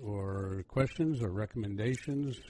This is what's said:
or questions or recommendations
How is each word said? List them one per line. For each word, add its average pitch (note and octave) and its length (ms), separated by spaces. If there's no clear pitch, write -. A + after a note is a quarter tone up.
or G2 680
questions C3+ 540
or G#2 100
recommendations A#2 1080